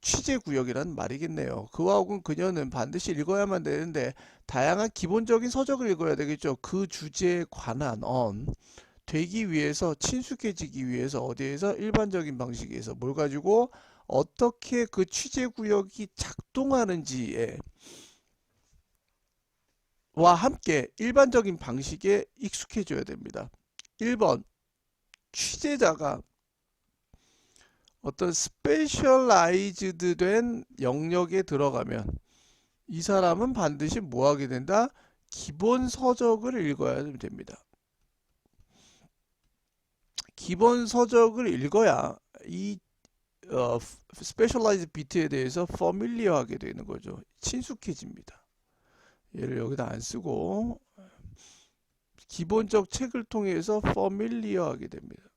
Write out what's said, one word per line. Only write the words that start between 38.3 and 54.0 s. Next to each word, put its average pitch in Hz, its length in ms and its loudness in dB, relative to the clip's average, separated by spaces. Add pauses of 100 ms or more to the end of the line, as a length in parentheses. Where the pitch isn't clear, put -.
기본 233 520 4
서적을 233 760 4
읽어야 160 560 4 (280)
이, 190 340 -8 (720)
어, 120 260 0 (360)
스페셜라이즈 220 720 0
비트에 156 400 -2
대해서 139 380 -2
퍼밀리어하게 180 920 0
되는 - 280 -10
거죠. - 340 -12 (220)
친숙해집니다. - 1040 -10 (920)
얘를 127 220 -6
여기다 120 340 -4
안 - 80 -8
쓰고 175 800 -4 (1500)
기본적 202 600 0
책을 247 360 -6
통해서 202 540 -2
퍼밀리어하게 202 1080 -2